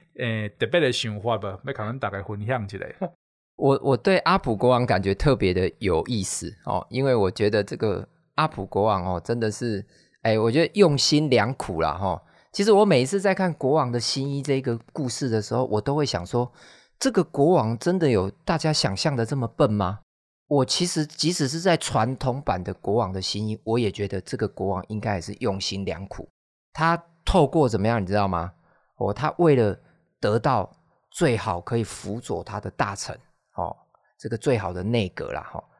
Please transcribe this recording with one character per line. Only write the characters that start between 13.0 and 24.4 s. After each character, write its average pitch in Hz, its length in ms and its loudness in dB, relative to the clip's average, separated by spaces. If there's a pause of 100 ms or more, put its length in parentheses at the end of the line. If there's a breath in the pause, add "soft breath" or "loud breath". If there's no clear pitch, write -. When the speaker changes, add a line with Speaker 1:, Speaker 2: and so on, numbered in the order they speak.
Speaker 2:
一 - 20 0
次 196 160 -2
在 190 140 2
看 185 200 0
国 135 180 0
王 135 200 2
的 120 80 -2
新 135 280 -4
衣 139 140 -4
这 135 200 0
个 120 160 -2 (140)
故 135 160 -4
事 131 200 -4
的 110 140 2
时 - 100 -10
候， 113 140 2
我 104 140 0
都 139 140 -2
会 147 120 0
想 90 180 -4
说， 120 260 -2 (480 loud breath)
这 262 140 0
个 190 100 4
国 147 300 2
王 117 260 2
真 180 200 0
的 156 120 2
有 98 180 2 (160)
大 165 140 0
家 156 140 0
想 104 240 -2
象 147 180 0
的 117 100 0
这 139 120 -4
么 123 100 0
笨 120 260 2
吗？ 104 280 -2 (480)
我 139 160 4
其 175 200 0
实 160 220 -2
即 - 240 -2
使 170 160 0
是 156 140 -4
在 175 160 4
传 123 400 0
统 131 260 -2
版 90 220 -4
的 95 100 -6
国 98 200 -2
王 104 180 0
的 95 100 -6
新 104 240 -4
衣， 107 160 -6
我 113 160 0
也 113 120 0
觉 101 180 -6
得 95 120 -6
这 - 160 -8
个 107 120 -2